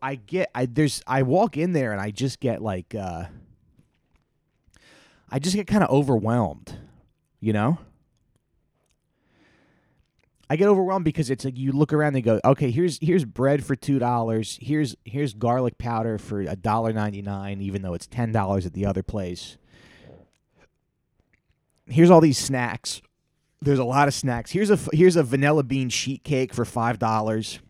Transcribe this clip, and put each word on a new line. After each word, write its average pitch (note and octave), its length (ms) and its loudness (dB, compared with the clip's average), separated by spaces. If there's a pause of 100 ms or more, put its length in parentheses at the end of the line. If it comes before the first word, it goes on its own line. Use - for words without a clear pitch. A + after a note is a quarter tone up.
I C#3 120 -6
get, C#3 380 -4
I, B2+ 140 -2
there's, C3 400 0
I C3+ 160 2
walk D#3+ 340 2
in F3 160 0
there C3 180 0
and G2+ 80 -4
I G#2 120 -4
just B2 280 -4
get A#2 220 -2
like, F#2+ 320 -6
uh, F2+ 320 -8 (2000)
I C3+ 80 -4
just F3+ 160 -2
get G#3 100 -2
kinda G3+ 240 2
overwhelmed, A#2 880 0 (600)
you G#2+ 140 -2
know? A2+ 260 0 (2750)
I D#3 100 0
get G3 100 4
overwhelmed F#3+ 380 2
because D3 260 -2
it's C3 120 -4
like C3+ 140 -6
you C3+ 140 -2
look C#3+ 200 2
around D3+ 220 0
and C3 100 -2
go, A2 220 2
"Okay, C3+ 240 4
here's, D3+ 320 -2
here's E3+ 240 2
bread C3 400 0
for D3+ 100 -2
two C#3 220 -2
dollars. A#2 640 -2
Here's, C#3+ 420 -4
here's B2+ 300 -6
garlic A#2+ 460 -2
powder A2+ 400 -4
for G2+ 220 -6
a F#2 140 -4
dollar A2 380 0
ninety-nine, G2+ 680 -6
even G2 200 -6
though F#2 140 -6
it's F2 100 -12
ten A#2 260 -4
dollars G2 360 0
at D#2+ 60 -10
the F#2 120 -4
other G2 160 -2
place. F2+ 560 -10 (2250)
Here's D#3+ 240 8
all E3 100 12
these D3+ 160 4
snacks." - 640 -6 (600)
There's C#3+ 180 2
a B2+ 40 0
lot C3+ 240 4
of C#3 60 0
snacks. A#2+ 380 -4
Here's G3+ 180 0
a G#3 40 6
f-, - 200 0
here's E3+ 220 6
a E3 80 4
vanilla C#3 400 2
bean C3 260 -2
sheet B2+ 340 -6
cake C3 300 -2
for B2 100 -2
five A#2 360 -2
dollars. A2 600 -2 (100)